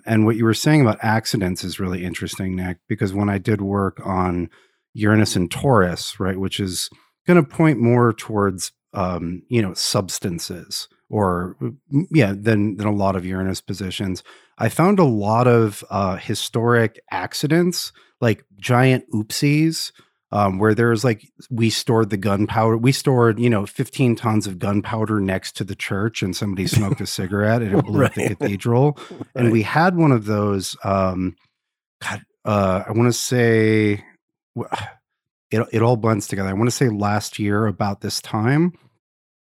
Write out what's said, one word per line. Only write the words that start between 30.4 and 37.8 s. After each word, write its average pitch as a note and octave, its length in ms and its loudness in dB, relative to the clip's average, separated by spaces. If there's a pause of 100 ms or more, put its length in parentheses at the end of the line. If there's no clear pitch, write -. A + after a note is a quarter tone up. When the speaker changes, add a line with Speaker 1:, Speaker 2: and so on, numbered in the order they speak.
Speaker 1:
um, F#2 500 0 (640)
God, - 220 -10 (220)
uh, G2+ 420 2
I - 60 -6
wanna A#2+ 180 4
say, A2 920 2 (500)
w-, A#2 160 -10
<sighs> - 800 -14
it, A2 220 0
it A2 80 2
all A#2+ 160 4
blends G#2+ 320 0
together. G2 180 -4
I F#2+ 60 -2
wanna A2+ 180 0
say C3 160 0
last G#2 500 -2
year G#2 280 0
about G2+ 340 -2